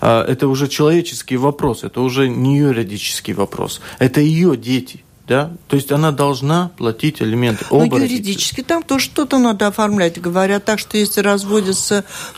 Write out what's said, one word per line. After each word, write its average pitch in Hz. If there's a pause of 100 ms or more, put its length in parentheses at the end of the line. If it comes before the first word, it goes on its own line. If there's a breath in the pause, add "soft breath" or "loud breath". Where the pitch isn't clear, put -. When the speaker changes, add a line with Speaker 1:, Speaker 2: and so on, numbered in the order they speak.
Speaker 1:
А, 113
это 131
уже 135
человеческий 156
вопрос, 139
это 110
уже 127
не 127
юридический 113
вопрос. - (200 loud breath)
Это 131
её 160
дети. 120 (240)
Да? 143 (180)
То 143
есть 135
она 156
должна 143
платить 123
алименты. 117
Speaker 2:
Ну, 127
Speaker 1:
Оба - (160)
родителя. -
Speaker 2:
юридически 240
там 339
тоже 269
что-то 269
надо 220
оформлять. 202
Говорят 190
так, 214
что -
если 208
разводятся 202 (340 loud breath)